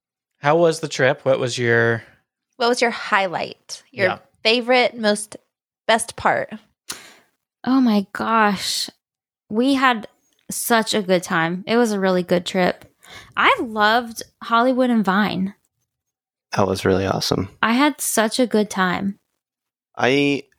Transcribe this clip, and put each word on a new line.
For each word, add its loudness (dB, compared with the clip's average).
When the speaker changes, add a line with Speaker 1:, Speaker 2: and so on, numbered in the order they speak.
Speaker 1:
how 2
was 2
the -8
trip? 0
What 2
was -4
your 0
Speaker 2:
What 0
was -2
your 2
highlight? -6
Your -2
Speaker 1:
Yeah. -6
Speaker 2:
favorite, 0
most, -2
best 0
part? -2
Speaker 3:
Oh 2
my 2
gosh. -2
We 2
had 0
such 0
a 0
good 0
time. -2
It 0
was 2
a -4
really 2
good 0
trip. -2
I 2
loved 0
Hollywood 2
and 2
Vine. 0
Speaker 4:
That 2
was -2
really 2
awesome. -2
Speaker 3:
I 2
had 0
such -2
a 2
good 0
time. -4
Speaker 4:
I, 2